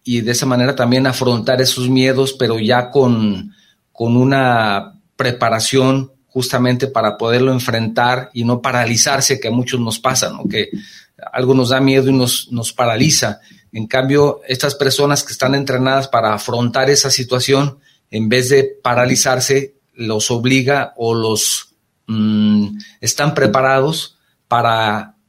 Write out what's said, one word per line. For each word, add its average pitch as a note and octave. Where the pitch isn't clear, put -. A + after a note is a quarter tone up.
y A#2+
de A2+
esa A#2+
manera B2+
también B2+
afrontar B2+
esos B2+
miedos, C3
pero A2+
ya B2
con, A2
con A#2
una B2
preparación C3
justamente B2+
para A2
poderlo A#2+
enfrentar A#2+
y A#2+
no A#2+
paralizarse, B2+
que -
a A2
muchos B2
nos A2+
pasa, C3
¿no? -
Que G#2
algo B2+
nos B2+
da C3
miedo C3+
y C3+
nos, B2+
nos A#2+
paraliza. A#2+
En A2
cambio, C#3
estas C#3
personas C#3+
que -
están C3+
entrenadas C3+
para A2+
afrontar A#2+
esa C#3
situación, C3
en A2
vez B2
de C3+
paralizarse, B2+
los A2
obliga B2+
o A#2
los, A2
mm, G#2+
están C#3+
preparados C3+
para A2+